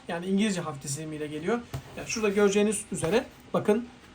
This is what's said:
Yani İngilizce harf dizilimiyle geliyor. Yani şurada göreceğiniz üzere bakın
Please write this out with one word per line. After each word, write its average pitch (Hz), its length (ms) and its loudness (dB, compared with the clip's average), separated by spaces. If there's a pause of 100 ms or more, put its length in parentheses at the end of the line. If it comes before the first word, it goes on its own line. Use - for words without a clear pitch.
Yani 175 180 -4
İngilizce 196 360 2
harf 147 220 -6
dizilimiyle 151 440 -6
geliyor. 165 320 -2 (380)
Yani - 120 -10
şurada 214 200 0
göreceğiniz 208 520 4 (100)
üzere 196 340 2 (280)
bakın 214 340 2 (280)